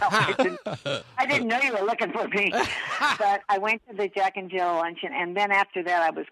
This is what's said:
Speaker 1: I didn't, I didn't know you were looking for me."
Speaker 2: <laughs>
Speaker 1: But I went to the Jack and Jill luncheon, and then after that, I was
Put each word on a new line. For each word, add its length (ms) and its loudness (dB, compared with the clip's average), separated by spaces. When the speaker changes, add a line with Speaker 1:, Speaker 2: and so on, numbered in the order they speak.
Speaker 1:
I 260 2
didn't, 680 -2
I 80 2
didn't 220 0
know 120 0
you 140 0
were 140 0
looking 240 -2
for 160 -2
me." 300 0
Speaker 2:
<laughs> 600 0
Speaker 1:
But 320 2
I 80 2
went 320 0
to 60 -16
the 120 -2
Jack 300 0
and 100 -8
Jill 280 0
luncheon, 380 -2
and 220 -2
then 160 2
after 300 2
that, 220 2
I 80 2
was 200 -8